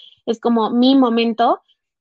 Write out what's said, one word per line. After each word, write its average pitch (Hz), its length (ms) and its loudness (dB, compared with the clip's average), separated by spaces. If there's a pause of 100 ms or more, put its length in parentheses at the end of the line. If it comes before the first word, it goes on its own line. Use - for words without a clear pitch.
(260)
es 233 160 -6
como 226 300 -2
mi 247 240 2
momento. 233 680 0 (400)